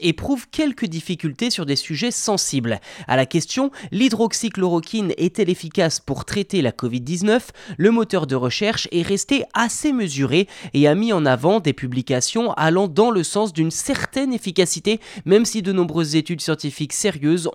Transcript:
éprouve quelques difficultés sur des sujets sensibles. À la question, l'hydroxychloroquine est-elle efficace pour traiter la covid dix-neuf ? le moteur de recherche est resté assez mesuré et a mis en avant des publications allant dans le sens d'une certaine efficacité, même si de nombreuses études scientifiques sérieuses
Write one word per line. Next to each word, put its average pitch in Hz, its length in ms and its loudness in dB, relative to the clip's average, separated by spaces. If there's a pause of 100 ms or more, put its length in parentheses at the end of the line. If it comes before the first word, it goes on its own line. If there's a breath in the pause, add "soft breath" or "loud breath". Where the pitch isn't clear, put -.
éprouve 233 480 -2
quelques 294 340 -2
difficultés 165 640 -4
sur 185 160 -4
des 139 100 0
sujets 165 360 -4
sensibles. 131 680 -2 (280 loud breath)
À 127 80 2
la 131 100 4
question, 262 460 -2 (200 loud breath)
l'hydroxychloroquine 208 1300 0
est-elle 180 320 0
efficace - 500 0
pour - 260 -6
traiter 143 360 -2
la 120 100 2
covid 123 300 -4
dix-neuf ? 185 480 0 (300 loud breath)
le 190 100 8
moteur 202 380 2
de 131 80 0
recherche 123 560 0
est 170 100 0
resté 196 440 0 (100)
assez 240 380 0
mesuré 156 540 0 (280 loud breath)
et 143 120 6
a 147 60 6
mis 220 180 2
en 170 140 2
avant 139 340 4
des 151 140 0
publications 131 800 -2
allant 170 340 2
dans 190 220 4
le 190 140 2
sens 202 280 -2
d'une 160 200 0
certaine 269 600 -2
efficacité, 196 680 0 (260 loud breath)
même 208 200 6
si 220 180 -4
de 185 80 -2
nombreuses 170 440 0
études 156 260 0
scientifiques 151 520 -4
sérieuses 165 600 0